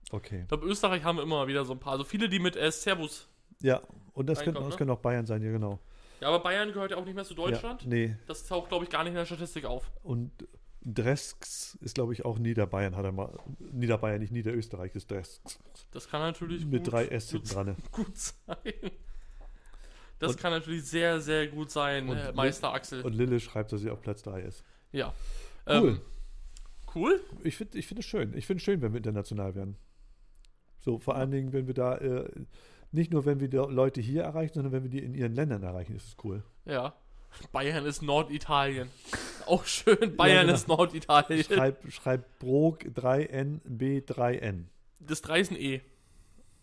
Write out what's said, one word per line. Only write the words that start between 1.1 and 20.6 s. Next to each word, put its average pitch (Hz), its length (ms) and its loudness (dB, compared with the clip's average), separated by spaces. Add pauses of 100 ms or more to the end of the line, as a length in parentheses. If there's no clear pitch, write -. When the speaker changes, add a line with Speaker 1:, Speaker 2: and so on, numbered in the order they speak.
Speaker 2:
wir 143 60 -2
immer 147 240 0
wieder 139 180 0
so 127 80 -6
ein 127 60 -8
paar. 139 140 -4
Also 135 120 -2
viele, 214 240 0
die 190 100 2
mit, 175 160 2
äh, 156 160 2
Servus 170 580 -4 (320)
Speaker 1:
Ja, 131 200 4 (320)
und 135 140 -2
das 156 120 0
Speaker 2:
reinkommen, 151 160 0
Speaker 1:
können, 139 100 -4
das 147 80 -4
Speaker 2:
ne? 185 60 -8
Speaker 1:
können 139 100 0
auch 120 100 2
Bayern 120 280 0
sein, 110 160 0
ja, 110 80 -2
genau. 104 280 -2 (420)
Speaker 2:
Ja, 139 80 0
aber 170 100 6
Bayern 196 340 0
gehört 196 180 -4
ja 180 60 -4
auch 185 80 -6
nicht 190 100 -8
mehr 196 100 -6
zu 175 100 -14
Deutschland. 165 480 -2
Speaker 1:
Ja, 127 60 -6
nee. 113 260 2 (100)
Speaker 2:
Das - 220 -10
taucht, 180 220 -4
glaub 175 140 0
ich, 175 60 -6
gar 156 140 0
nicht 175 80 -2
in 175 40 -4
der 170 100 -2
Statistik 165 400 -8
auf. 123 260 -4 (100)
Speaker 1:
Und 123 300 -4 (500)
Dresks - 1000 -2
ist, 117 140 -10
glaub 120 160 0
ich, - 140 -4
auch 113 140 -2
Niederbayern, 101 560 2
hat 98 100 -2
er 95 60 0
mal, 95 260 -6 (220)
Niederbayern, 110 640 0
nicht 104 100 -4
Niederösterreich, 110 640 -4
ist 101 160 -8
Dresks. - 480 -10 (320)
Speaker 2:
Das - 180 -14
kann 151 120 -4
natürlich 165 440 -4
Speaker 1:
Mit 123 200 2
Speaker 2:
gut, 117 80 0
Speaker 1:
drei 117 140 4
S - 240 -4
Speaker 2:
gut, 104 160 -2
Speaker 1:
hinten 101 60 -6
dran. 98 300 -2
Speaker 2:
<laughs> - 80 -10
gut 208 260 -4
sein. - 760 -8 (1300)
Das 156 120 0
Speaker 1:
Und - 100 -4
Speaker 2:
kann 175 100 0
natürlich 160 340 -4